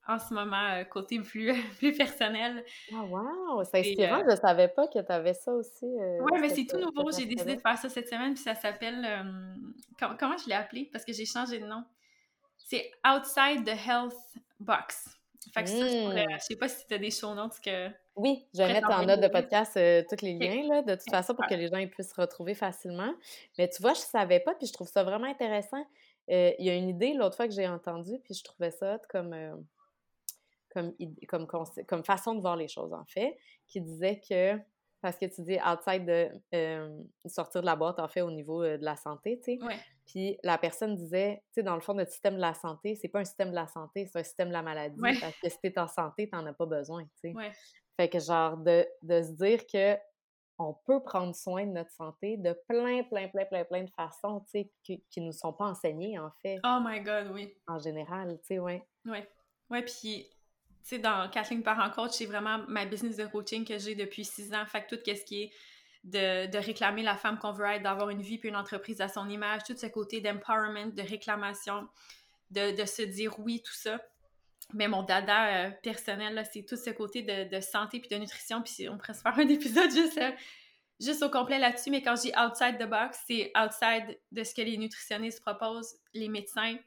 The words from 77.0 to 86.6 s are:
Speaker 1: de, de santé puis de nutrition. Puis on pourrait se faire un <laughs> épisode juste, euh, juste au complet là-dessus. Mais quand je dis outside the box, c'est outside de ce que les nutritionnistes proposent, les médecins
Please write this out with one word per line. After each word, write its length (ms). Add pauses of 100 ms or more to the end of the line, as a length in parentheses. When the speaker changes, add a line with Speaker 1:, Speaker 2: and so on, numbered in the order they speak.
Speaker 1:
de, 260
de 120
santé 380
puis 100
de 80
nutrition. 460
Puis 260
on 100
pourrait 160
se 60
faire 160
un 120
<laughs> 0
épisode 420
juste, 280
euh, 120 (720)
juste 240
au 60
complet 280
là-dessus. 320
Mais 120
quand 120
je 80
dis 160
outside 400
the 100
box, 380
c'est 240 (100)
outside 560 (140)
de 140
ce 100
que 80
les 160
nutritionnistes 640
proposent, 520 (180)
les 140
médecins 480 (100)